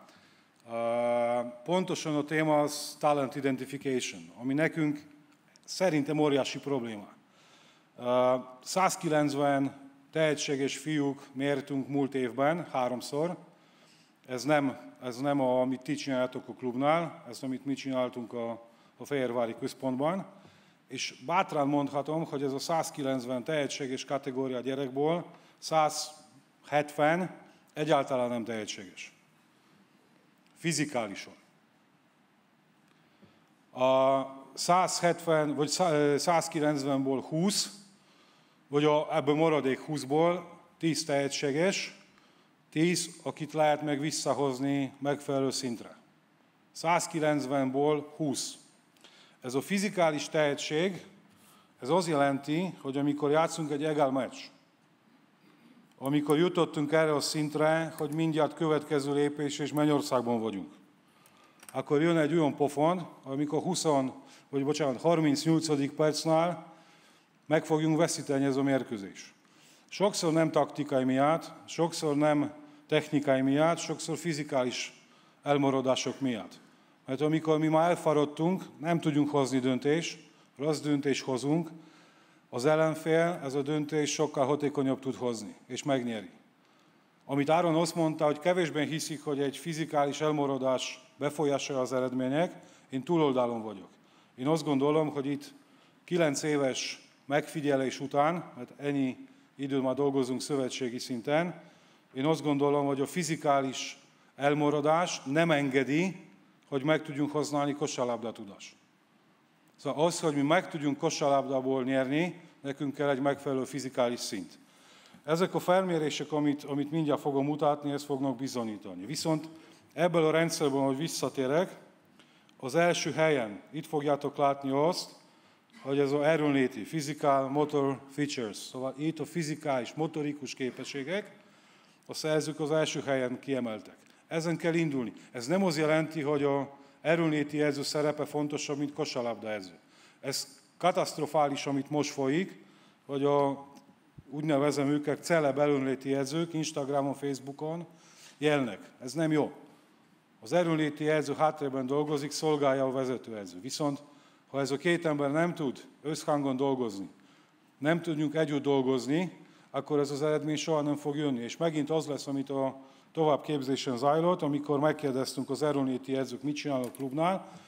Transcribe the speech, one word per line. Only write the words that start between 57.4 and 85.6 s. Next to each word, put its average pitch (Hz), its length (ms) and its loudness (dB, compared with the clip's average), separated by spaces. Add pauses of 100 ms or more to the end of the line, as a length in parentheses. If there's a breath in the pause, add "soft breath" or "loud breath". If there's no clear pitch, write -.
hogy 147 160 -4
mindjárt 156 400 0
következő 147 600 0
lépés, 147 460 0
és 135 140 -4
Mennyországban 131 680 2
vagyunk, 98 320 -6 (1000 soft breath)
akkor 143 280 2
jön 170 160 4
egy 151 160 2
olyan 156 220 2
pofon, 156 520 0 (160)
amikor 143 380 -2
húsz, 175 240 -2 (640 loud breath)
vagy 139 140 -2
bocsánat, 143 380 0
harmincnyolcadik 156 920 2
percnál 160 800 0 (720 loud breath)
meg 156 200 2
fogjunk 156 320 2
veszíteni 139 480 2
ez 139 100 2
a 139 80 2
mérkőzés. 120 720 -2 (560 soft breath)
Sokszor 180 440 0
nem 160 180 4
taktikai 143 520 0
miatt, 139 480 2 (140)
sokszor 160 500 -2
nem 147 380 2 (340 loud breath)
technikai 143 540 2
miatt, 151 360 4
sokszor 160 400 -6
fizikális 147 760 -4 (500 soft breath)
elmaradások 135 760 2
miatt. 117 400 -4 (460 soft breath)
Mert 131 160 -4
amikor 156 360 2
mi 156 100 2
már 160 220 4
elfáradtunk, 160 760 2 (140)
nem 165 220 0
tudunk 147 300 2
hozni 135 300 2
döntést, 135 600 0 (380 soft breath)
rossz 147 220 -2
döntést 143 440 0
hozunk, 143 480 0 (800 loud breath)
az 120 160 -4
ellenfél 160 800 2
ez 135 100 -6
a 143 80 0
döntés 151 500 0
sokkal 147 340 0
hatékonyabb 143 540 0
tud 127 160 -6
hozni, 107 400 -6 (120)